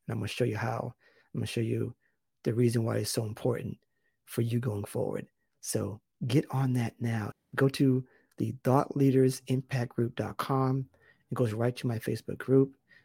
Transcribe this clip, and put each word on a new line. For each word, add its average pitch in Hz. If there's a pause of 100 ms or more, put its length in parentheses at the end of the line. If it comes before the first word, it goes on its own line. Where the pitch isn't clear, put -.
And 117
I'm 113
gonna 104
show -
you 113
how. 117 (400)
I'm -
gonna 113
show -
you 113 (480)
the 120
reason 117
why 110
it's 110
so 113
important 120 (480)
for -
you 117
going 107
forward. - (360)
So 101 (280)
get 131
on 131
that 120
now. 113 (240)
Go 135
to 131 (320)
the 113 (100)
thought 131
leaders 131
impact 127
group 120
dot 107
com. 135 (460)
It 127
goes 117
right 117
to -
my 117
Facebook -
group. 135 (300)